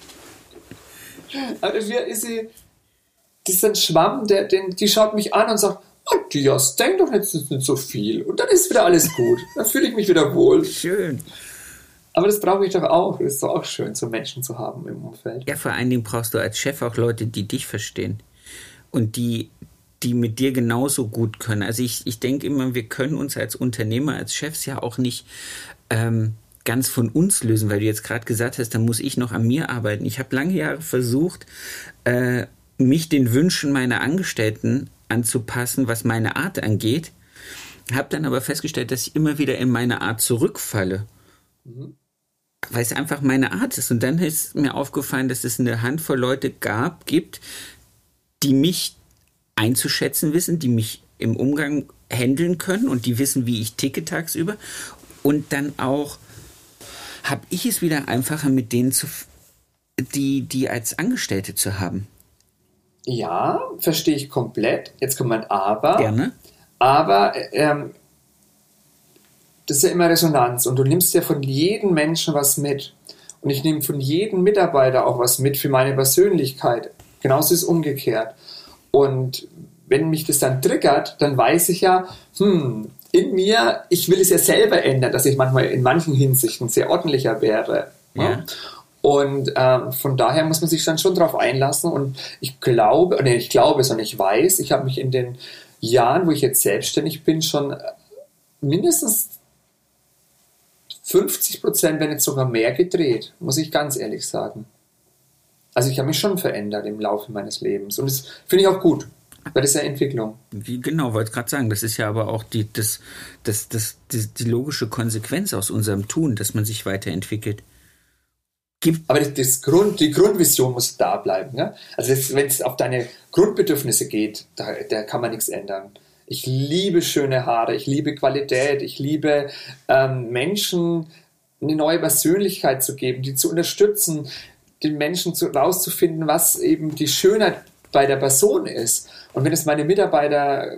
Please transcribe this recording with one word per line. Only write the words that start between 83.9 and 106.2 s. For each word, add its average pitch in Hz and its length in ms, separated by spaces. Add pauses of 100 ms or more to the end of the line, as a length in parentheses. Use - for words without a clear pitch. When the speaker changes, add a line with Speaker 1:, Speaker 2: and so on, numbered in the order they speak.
Speaker 1:
ich - 180
will 185 120
es 180 100
ja 170 80
selber 208 440
ändern, 131 300
dass - 140
ich 135 100
manchmal 131 300
in 127 160
manchen 156 320
Hinsichten 131 540
sehr - 200
ordentlicher 120 540
wäre. 110 480 (240)
Speaker 2:
Ja. 147 220
Speaker 1:
Ne? - 100 (560)
Und, 139 520
ähm, 131 380
von 135 240
daher 135 280
muss 160 180
man 165 80
sich 160 140
dann 160 140
schon 185 160
drauf 170 200
einlassen. 135 560
Und 139 280 (220)
ich - 200
glaube, 131 640
nee, 123 140
ich - 140
glaube, 135 340
sondern 110 200
ich 107 140
weiß, 110 420
ich 131 120
habe 135 120
mich 131 140
in 131 120
den 127 260 (440)
Jahren, 123 460
wo 160 40
ich 139 100
jetzt - 220
selbstständig - 640
bin, 160 180
schon 139 340 (840)
mindestens 208 680 (1700)
fünfzig - 600
Prozent, 156 380
wenn 151 100
nicht 151 100
sogar 135 260
mehr, 113 260
gedreht, 170 680
muss 147 160
ich 156 140
ganz 147 260
ehrlich 110 300
sagen. 107 400 (1080)
Also 127 160
ich 131 100
habe 139 100
mich 156 100
schon 196 180